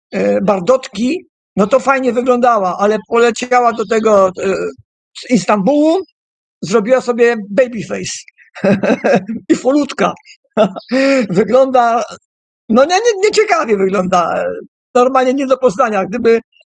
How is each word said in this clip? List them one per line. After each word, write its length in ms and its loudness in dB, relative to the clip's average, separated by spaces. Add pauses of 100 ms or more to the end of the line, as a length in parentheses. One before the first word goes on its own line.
(120)
e, 300 -2
Bardotki, 760 -2 (380)
no 120 2
to 120 2
fajnie 340 0
wyglądała, 680 0
ale 180 0 (120)
poleciała 640 0
do 120 -6
tego, 420 2
e, 280 -4 (600)
z 120 -20
Istambułu, 720 2 (600)
zrobiła 400 0
sobie 340 0 (140)
babyface 680 -4 (460)
<laughs> 840 -2
i 60 4
folutka. 580 -2 (440)
<laughs> 720 0
Wygląda, 760 2 (680)
no 160 4
nie, 100 0
nie, 280 0
nieciekawie 540 0
wygląda, 680 0 (500)
normalnie 380 2
nie 140 -2
do 100 0
poznania. 480 0
Gdyby 340 0 (380)